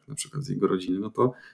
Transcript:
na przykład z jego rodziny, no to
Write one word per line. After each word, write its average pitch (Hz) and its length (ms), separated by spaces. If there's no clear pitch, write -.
na - 80
przykład - 280
z - 60
jego 98 180
rodziny, 92 320
no 107 100
to 123 240